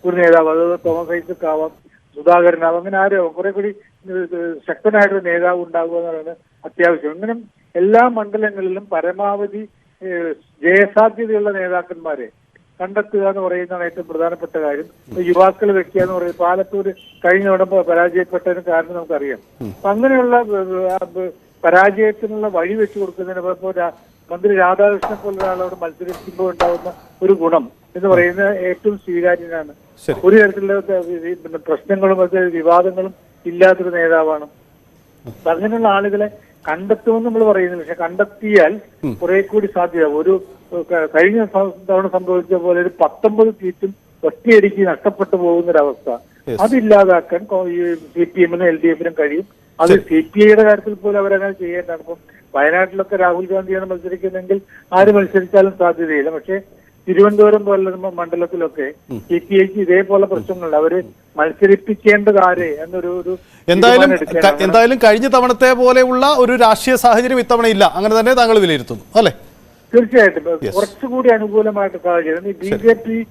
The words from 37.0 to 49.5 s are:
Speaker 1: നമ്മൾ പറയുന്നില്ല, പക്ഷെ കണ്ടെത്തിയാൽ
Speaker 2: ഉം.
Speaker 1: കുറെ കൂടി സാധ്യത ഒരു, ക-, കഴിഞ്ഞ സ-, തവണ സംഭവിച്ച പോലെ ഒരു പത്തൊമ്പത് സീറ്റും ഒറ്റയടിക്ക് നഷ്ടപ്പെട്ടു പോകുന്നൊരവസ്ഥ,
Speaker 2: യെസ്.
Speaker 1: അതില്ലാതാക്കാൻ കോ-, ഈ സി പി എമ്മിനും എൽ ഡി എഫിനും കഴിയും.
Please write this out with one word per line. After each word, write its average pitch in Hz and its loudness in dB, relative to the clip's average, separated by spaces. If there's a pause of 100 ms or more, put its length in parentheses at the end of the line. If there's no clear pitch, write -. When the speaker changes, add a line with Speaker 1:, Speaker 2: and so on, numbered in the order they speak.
Speaker 1:
നമ്മൾ 226 0
പറയുന്നില്ല, 180 -2
പക്ഷെ 165 -10
കണ്ടെത്തിയാൽ 196 0 (320)
Speaker 2:
ഉം. 135 -4 (100)
Speaker 1:
കുറെ 180 0
കൂടി 202 -2
സാധ്യത 170 0 (140)
ഒരു, 185 2 (560)
ക-, 165 -2
കഴിഞ്ഞ 202 2
സ-, 196 -2 (180)
തവണ 190 2 (100)
സംഭവിച്ച 180 -2 (100)
പോലെ 175 2
ഒരു 175 -2 (100)
പത്തൊമ്പത് 214 2 (100)
സീറ്റും 196 -8 (340)
ഒറ്റയടിക്ക് 202 2
നഷ്ടപ്പെട്ടു 196 -2
പോകുന്നൊരവസ്ഥ, 170 0 (380)
Speaker 2:
യെസ്. 117 -6
Speaker 1:
അതില്ലാതാക്കാൻ 202 2
കോ-, 185 -4
ഈ 175 -4
സി 165 -4 (100)
പി 185 2
എമ്മിനും 175 -2
എൽ 160 -4
ഡി 170 2
എഫിനും 170 -6
കഴിയും. 151 -2 (340)